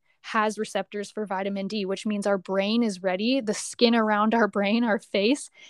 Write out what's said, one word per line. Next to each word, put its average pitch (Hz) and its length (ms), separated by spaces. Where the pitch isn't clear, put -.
has 214 360
receptors 202 540
for 214 120
vitamin 196 440
D, 208 160
which 190 200
means 208 220
our 202 120
brain 196 440
is 190 200
ready. 208 380
The 214 140
skin - 400
around 214 400
our 226 140
brain, 208 340
our 233 160
face, 220 520